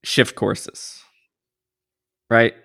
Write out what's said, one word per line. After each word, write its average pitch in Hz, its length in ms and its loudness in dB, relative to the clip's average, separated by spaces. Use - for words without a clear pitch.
shift - 320 0
courses, - 640 -6
right? 113 240 4